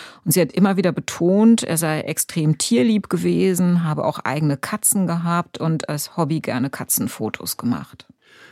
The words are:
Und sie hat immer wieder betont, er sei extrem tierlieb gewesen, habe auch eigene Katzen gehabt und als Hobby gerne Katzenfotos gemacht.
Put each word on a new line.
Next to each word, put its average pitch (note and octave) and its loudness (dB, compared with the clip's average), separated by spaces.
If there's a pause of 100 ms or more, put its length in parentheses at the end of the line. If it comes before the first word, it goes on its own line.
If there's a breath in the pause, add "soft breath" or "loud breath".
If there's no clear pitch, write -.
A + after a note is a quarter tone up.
(240 loud breath)
Und E3+ 0
sie F#3 2
hat D#3+ 0
immer F#3+ 4
wieder F3+ 2
betont, G#3 4
er E3 -2
sei D#3 -2
extrem D#3 0
tierlieb A#3 2
gewesen, F3 2
habe D3+ -2
auch - -2
eigene C#3+ 0
Katzen - -2
gehabt E3+ -2
und D#3+ -2
als - -8
Hobby D#3 0
gerne B2+ -4
Katzenfotos - -6
gemacht. - -6 (460 soft breath)